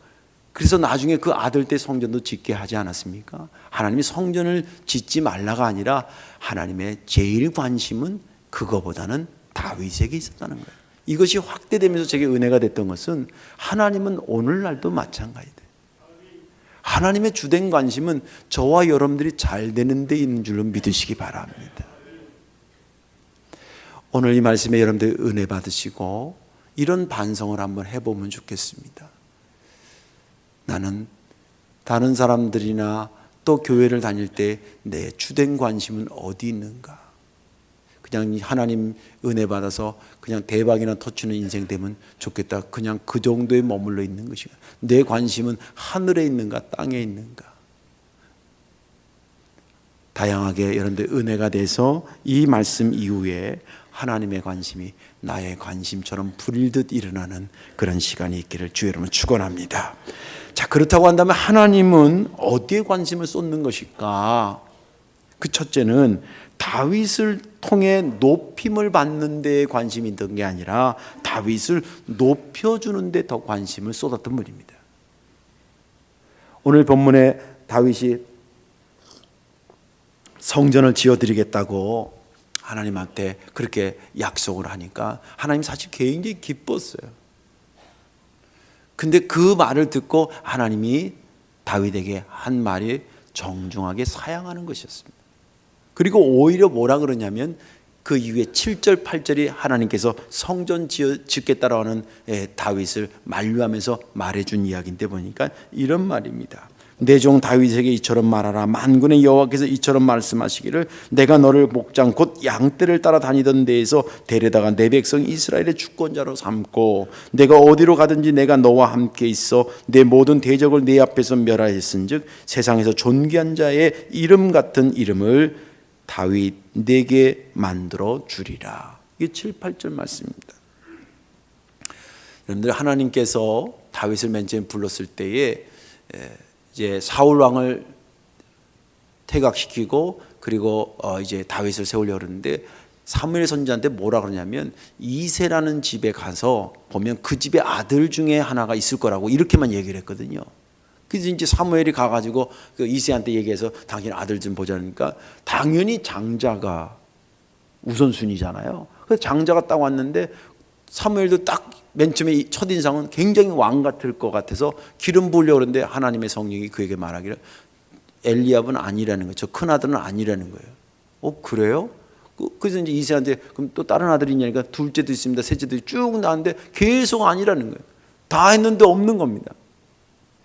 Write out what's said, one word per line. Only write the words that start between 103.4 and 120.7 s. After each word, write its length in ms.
말해준 540
이야기인데 400
보니까 440
이런 360
말입니다. 640
"내 200
종 220
다윗에게 520
이처럼 340
말하라. 400
만군의 580
여호와께서 420
이처럼 380
말씀하시기를 800
내가 260
너를 300
목장 460
곧 320
양떼를 580
따라 160
다니던 460
데에서 400
데려다가 480
내 120
백성 360
이스라엘의 500
주권자로 600
삼고 720
내가 260
어디로 380
가든지 360
내가 240
너와 360
함께 340
있어 420
내 180
모든 360
대적을 440